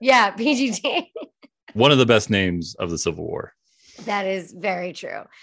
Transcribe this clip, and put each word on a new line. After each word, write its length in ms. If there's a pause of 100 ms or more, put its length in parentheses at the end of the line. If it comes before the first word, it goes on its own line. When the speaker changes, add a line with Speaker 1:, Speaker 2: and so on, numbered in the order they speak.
Speaker 1:
Yeah, 300
P 240
G 180
T. 400 (300)
<laughs> 320
Speaker 2:
One 180
of 60
the 80
best 240
names 460
of 120
the 80
Civil 300
War. 260 (540)
Speaker 1:
That 200
is 300
very 380
true. 300 (180)